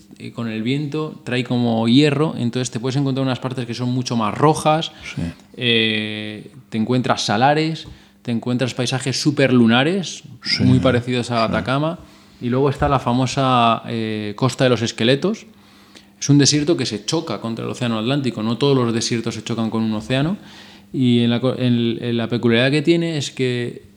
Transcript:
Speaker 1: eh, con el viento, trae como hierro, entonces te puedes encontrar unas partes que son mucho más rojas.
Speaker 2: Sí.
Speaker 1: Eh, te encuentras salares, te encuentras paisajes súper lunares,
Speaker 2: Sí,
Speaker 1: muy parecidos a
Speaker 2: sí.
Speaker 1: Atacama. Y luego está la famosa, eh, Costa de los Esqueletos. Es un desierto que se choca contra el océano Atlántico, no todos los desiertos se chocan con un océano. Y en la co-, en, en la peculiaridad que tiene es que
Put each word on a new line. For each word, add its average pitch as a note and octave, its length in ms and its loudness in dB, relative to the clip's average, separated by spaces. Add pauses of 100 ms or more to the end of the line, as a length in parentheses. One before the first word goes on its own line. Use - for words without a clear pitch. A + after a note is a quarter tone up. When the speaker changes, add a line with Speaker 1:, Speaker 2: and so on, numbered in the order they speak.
(180)
Speaker 1:
eh, A#2 160 -14
con A#2 160 -8
el A2 120 -6
viento, D3 640 -6
trae B2 220 -4
como A#2 420 0
hierro, C#3 500 4
entonces A#2+ 320 -4
te A2+ 120 -8
puedes B2+ 160 -4
encontrar C3+ 280 0
unas B2+ 140 -2
partes B2+ 260 -6
que A#2 80 -8
son B2 180 -4
mucho B2 260 -2
más G#2 200 -2
rojas. D#3 540 2 (240)
Speaker 2:
Sí. - 60 -6 (360)
Speaker 1:
Eh, G#2+ 920 -2 (180)
te - 80 -6
encuentras B2 480 0
salares, D3+ 640 2 (340)
te B2+ 100 -6
encuentras A#2+ 420 -2
paisajes B2+ 480 -4
súper C3+ 320 2
lunares, B2+ 720 4 (200)
Speaker 2:
Sí, - 200 -2
Speaker 1:
muy B2+ 160 6
parecidos B2 520 0
a A#2 140 2
Speaker 2:
sí. A2 80 0
Speaker 1:
Atacama. C#3 460 -2 (420)
Y B2 80 -4
luego C3 200 2
está C#3 200 -2
la C#3 100 2
famosa, B2 880 2
eh, A2 480 -6
Costa C3 280 0
de B2+ 60 6
los A#2 120 2
Esqueletos. C#3 640 0 (720)
Es - 100 -2
un C#3+ 80 6
desierto D3 400 2
que B2+ 80 -2
se G#2+ 200 -6
choca D#3 360 -4
contra A#2 240 -6
el A#2 60 -6
océano A2+ 280 -4
Atlántico, B2 440 -2
no A2+ 140 -2
todos C#3+ 180 2
los A#2+ 180 2
desiertos A#2 420 -4
se G#2+ 80 -10
chocan A2+ 260 -4
con A2 140 -2
un A2 100 -2
océano. C3+ 440 -2 (560)
Y B2 260 4
en A#2+ 100 2
la A#2 100 0
co-, B2 180 -2
en, A#2 440 0
en A#2+ 160 -2
la A2+ 100 -2
peculiaridad A#2+ 440 2
que D3+ 100 2
tiene E3+ 360 2
es C3+ 140 -6
que B2 520 -4 (140)